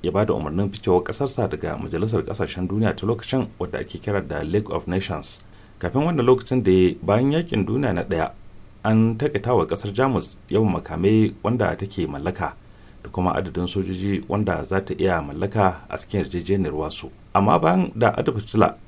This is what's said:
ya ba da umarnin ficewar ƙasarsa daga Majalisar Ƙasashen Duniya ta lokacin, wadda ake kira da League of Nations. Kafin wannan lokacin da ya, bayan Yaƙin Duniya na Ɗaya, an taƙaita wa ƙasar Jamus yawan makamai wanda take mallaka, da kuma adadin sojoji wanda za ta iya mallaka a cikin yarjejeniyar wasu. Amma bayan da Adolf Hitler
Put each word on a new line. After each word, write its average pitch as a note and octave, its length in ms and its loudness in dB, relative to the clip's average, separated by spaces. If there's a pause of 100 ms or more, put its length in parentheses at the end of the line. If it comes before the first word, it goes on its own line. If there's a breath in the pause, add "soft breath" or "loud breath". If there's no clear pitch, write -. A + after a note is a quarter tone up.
ya F2 80 0
ba G2+ 140 2
da G#2 100 0
umarnin D#2+ 380 -2
ficewar F2+ 320 2
ƙasarsa B2+ 440 -2
daga D#2 300 -4
Majalisar E2 460 -2
Ƙasashen F2+ 420 -4
Duniya G2+ 300 0
ta F#2+ 100 -4
lokacin, A#2 400 0 (140)
wadda - 180 -4
ake - 220 -10
kira G2+ 260 -2
da D2 160 -6
League F#2+ 300 -2
of - 160 -4
Nations. F2+ 500 -4 (400 loud breath)
Kafin B2 300 -2
wannan D3 180 0
lokacin B2+ 380 2
da F#2+ 80 4
ya, F#2 300 6
bayan A2+ 300 2
Yaƙin D#3 340 0
Duniya A#2 280 0
na E2+ 80 -2
Ɗaya, E2 280 -2 (520)
an A2 360 4
taƙaita B2 360 0
wa F2 120 4
ƙasar G2+ 260 -4
Jamus A#2+ 460 0 (100)
yawan G#2+ 240 2
makamai G2+ 600 2 (100)
wanda G#2+ 320 0
take G2 320 -4
mallaka, F2 460 -4 (480 loud breath)
da - 80 -14
kuma F#2 240 0
adadin F2 320 -2
sojoji F#2 600 -2
wanda G2 360 0
za F#2+ 160 0
ta - 180 -6
iya F2+ 240 2
mallaka F#2 640 0
a - 100 -8
cikin - 220 -4
yarjejeniyar F2 540 0
wasu. D2+ 360 -6 (240)
Amma G2 240 6
bayan F#3 380 2
da A2 200 4
Adolf B2 280 0
Hitler G2+ 300 2 (140)